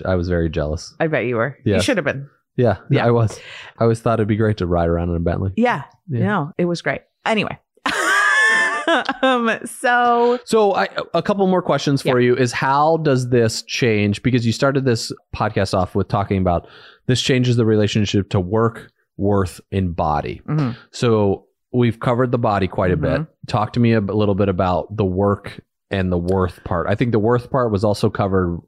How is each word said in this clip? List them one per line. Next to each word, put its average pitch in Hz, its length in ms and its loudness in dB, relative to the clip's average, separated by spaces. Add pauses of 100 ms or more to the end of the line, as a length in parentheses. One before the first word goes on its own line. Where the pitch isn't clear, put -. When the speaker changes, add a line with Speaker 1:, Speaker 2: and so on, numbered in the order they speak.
Speaker 1:
I 95 100 0
was 87 140 -2
very 85 200 0
jealous. 78 500 -6
Speaker 2:
I 165 80 -2
bet 131 180 -2
you 123 120 -4
were. 131 280 -4
Speaker 1:
Yes. 101 120 2
Speaker 2:
You - 60 2
should 254 140 0
have 147 80 -4
been. 139 240 -6 (260)
Speaker 1:
Yeah, 113 220 2 (120)
Speaker 2:
Yeah. 127 160 2
Speaker 1:
I 120 60 4
was. 117 280 0 (380)
I 113 60 0
always 117 160 2
thought 113 200 0
it'd 104 80 0
be 107 80 2
great 107 220 0
to 90 100 -2
ride 85 220 2
around 85 200 0
in 85 60 -2
a 85 40 -2
Bentley. 87 380 -2
Speaker 2:
Yeah. 226 260 0 (260)
Speaker 1:
Yeah. 127 160 -2
Speaker 2:
No, 185 320 -2
it 175 80 0
was 175 160 -4
great. 139 200 -4 (240)
Anyway. 214 320 -2 (280)
<laughs> 247 60 -2 (1300)
Um, 240 300 0 (140)
so 240 800 2
Speaker 1:
So 214 280 4
I, 185 140 0 (260)
a 170 80 0
couple 196 260 0
more 185 140 2
questions 143 400 0
for 127 200 2
Speaker 2:
Yeah. 123 60 4
Speaker 1:
you 123 100 4
is 123 160 0
how 147 440 2
does 131 320 0
this 117 340 2
change? 104 600 0
Because 120 220 2
you 110 80 2
started 135 320 0
this 117 260 0 (240)
podcast 107 420 -2
off 90 160 -2
with 98 140 0
talking 101 320 0
about 87 280 0 (380)
this 127 160 0
changes 123 360 2
the 117 80 2
relationship 107 640 2
to 104 100 0
work, 110 520 -2 (260)
worth, 98 420 0 (140)
and 92 200 -2
body. 76 540 -2
Speaker 2:
Mm-hmm. 147 240 -2 (200)
Speaker 1:
So 107 560 0 (260)
we've 120 260 2
covered 123 320 0
the 123 60 0
body 101 320 0
quite 92 220 0
a 87 60 2
bit. 78 140 -2 (100)
Speaker 2:
Mm-hmm. - 260 -14
Speaker 1:
Talk 107 260 -2
to 123 80 0
me 117 100 4
a 113 100 4
b-, 98 120 -4
little 104 220 2
bit 98 140 2
about 90 460 -2
the 107 100 0
work 98 540 -2 (320)
and 95 200 -2
the 90 60 0
worth 90 460 -2
part. 85 260 -4
I 104 60 2
think 120 160 -2
the 113 80 2
worth 120 320 0
part 123 220 0
was 98 100 0
also 104 260 0
covered 92 440 0 (140)